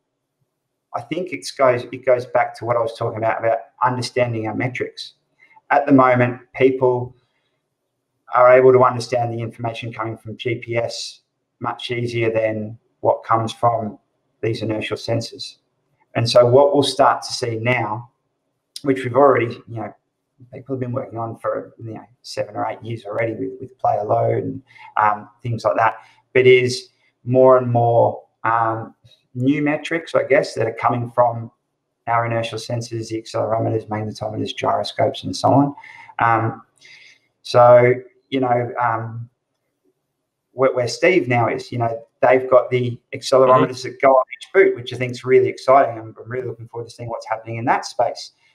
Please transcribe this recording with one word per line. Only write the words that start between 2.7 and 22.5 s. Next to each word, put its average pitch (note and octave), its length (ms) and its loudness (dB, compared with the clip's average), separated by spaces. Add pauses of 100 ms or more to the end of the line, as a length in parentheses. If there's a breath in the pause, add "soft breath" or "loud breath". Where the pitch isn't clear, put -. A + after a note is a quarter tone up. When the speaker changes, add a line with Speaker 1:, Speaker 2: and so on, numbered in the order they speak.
Speaker 1:
I A#2 60 0
was - 140 -6
talking G#2+ 220 -6
about, A2 220 -2
about A2+ 180 0 (240)
understanding A#2+ 640 -2
our A2 80 -6
metrics. - 600 -8 (560 soft breath)
At C#3+ 160 2
the C#3+ 60 4
moment, B2 480 4 (140)
people B2+ 640 0 (1160)
are B2 240 8
able C3 140 8
to B2+ 140 6
understand A#2+ 480 -2
the A#2 100 -8
information A#2 500 -10
coming A2+ 240 -8
from G#2+ 200 -16
G A#2+ 180 -6
P A#2 220 -8
S - 460 -8 (360)
much - 320 -8
easier A#2 400 -2
than A2 480 -4 (220)
what - 240 0
comes A2+ 280 -2
from A2 460 -2 (420)
these A2 220 -4
inertial G#2+ 340 -6
sensors. - 600 -8 (580)
And A#2+ 160 -2
so B2 160 6
what C#3 260 6
we'll C#3+ 120 2
start B2 380 2
to - 100 -12
see A#2 240 -6
now, A#2 520 -4 (720)
which C3 200 -2
we've A#2+ 140 -4
already, B2 500 2
you A2+ 140 -14
know, G#2 120 -12 (600)
people - 240 -10
have A#2+ 40 -8
been B2 120 -6
working A2+ 260 -8
on A2+ 200 -8
for, - 440 -6
you A2 120 -12
know, G2+ 120 -16 (160)
seven G#2+ 320 -10